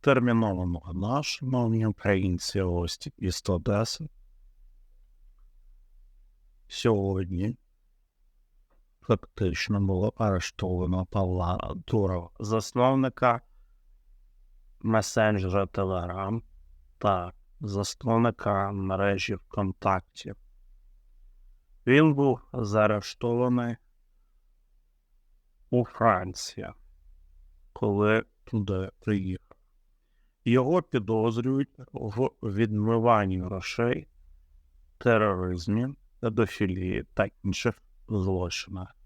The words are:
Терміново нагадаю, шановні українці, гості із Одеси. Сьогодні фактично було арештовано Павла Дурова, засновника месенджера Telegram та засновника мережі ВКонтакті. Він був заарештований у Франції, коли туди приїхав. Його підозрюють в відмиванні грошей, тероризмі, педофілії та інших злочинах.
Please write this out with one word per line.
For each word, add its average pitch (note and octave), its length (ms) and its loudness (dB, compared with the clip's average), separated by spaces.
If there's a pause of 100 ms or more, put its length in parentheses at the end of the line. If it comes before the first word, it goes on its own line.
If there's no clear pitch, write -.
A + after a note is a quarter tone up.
Терміново A2+ 640 2
нагадаю, F#2 580 -4
шановні A#2+ 600 0
українці, F#2+ 760 0
гості F2 560 -4
із - 300 -4
Одеси. G#2 600 -2 (2500)
Сьогодні G2 920 0 (1400)
фактично G2+ 800 -2
було F#2+ 360 0
арештовано F#2 880 -2
Павла F2+ 680 -2 (140)
Дурова, F#2 420 0 (100)
засновника B2 1000 0 (1400)
месенджера G#2 840 2
Telegram F#2+ 760 -4 (560)
та F2+ 360 0 (260)
засновника G#2 1120 0
мережі G2 640 0
ВКонтакті. - 1000 -4 (1500)
Він D3 260 8
був C#3 280 2 (120)
заарештований A#2 1200 0 (1900)
у B2 160 2
Франції, F#2+ 840 -2 (1040)
коли G#2+ 500 2 (200)
туди F#2+ 560 -4
приїхав. F#2+ 580 -4 (880)
Його C3 360 4
підозрюють A#2 880 0 (240)
в A#2 360 -2 (140)
відмиванні G#2+ 960 2
грошей, G2 680 -4 (880)
тероризмі, G2+ 880 2 (320)
педофілії G2+ 920 0
та G#2 140 0 (160)
інших G2+ 380 -2 (280)
злочинах. F#2 840 -4 (100)